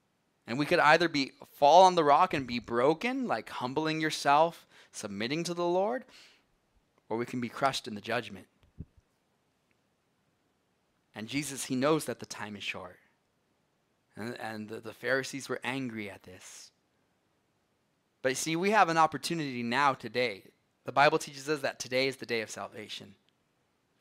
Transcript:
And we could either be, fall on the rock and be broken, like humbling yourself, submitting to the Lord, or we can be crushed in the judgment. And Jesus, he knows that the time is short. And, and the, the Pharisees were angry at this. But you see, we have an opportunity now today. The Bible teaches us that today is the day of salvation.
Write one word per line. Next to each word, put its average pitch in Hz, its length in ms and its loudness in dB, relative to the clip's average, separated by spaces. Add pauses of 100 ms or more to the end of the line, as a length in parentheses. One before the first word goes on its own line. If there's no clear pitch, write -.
(460)
And 120 140 -6
we 147 60 0
could 175 140 4
either 160 280 6
be, 143 240 -2 (240)
fall 156 280 8
on 180 120 8
the 165 80 4
rock 151 300 6
and 143 120 -2
be 120 140 -4
broken, 160 680 0
like 117 220 -4
humbling 156 520 -4
yourself, 156 640 2 (240)
submitting 113 540 -6
to 170 80 -6
the 175 120 -2
Lord, 202 380 0 (1040)
or 110 100 -6
we 117 80 -4
can 127 140 -6
be 120 80 -4
crushed 131 400 -2
in 110 80 -10
the 101 60 -12
judgment. 101 460 -6 (2750)
And 110 140 -12
Jesus, 139 360 -6
he 135 100 -4
knows 147 300 2
that 120 140 -10
the 107 60 -14
time 107 320 -12
is 98 60 -14
short. 90 340 -12 (1160)
And, 117 240 -12
and 110 280 -10
the, 110 140 -12
the 110 120 -14
Pharisees 131 540 -4
were 160 160 -6
angry 117 460 -6
at 95 140 -18
this. - 480 -20 (1500)
But 131 80 0
you 131 60 -2
see, 160 220 -4
we 190 140 2
have 202 180 6
an 165 80 2
opportunity 147 640 0
now 131 300 2
today. 113 500 -4 (400)
The 139 80 -10
Bible 147 280 6
teaches 139 280 -12
us 147 140 -2
that 127 180 -4
today 127 280 -2
is 131 100 -6
the - 80 -12
day 117 160 -4
of 104 80 -8
salvation. 101 680 -14 (840)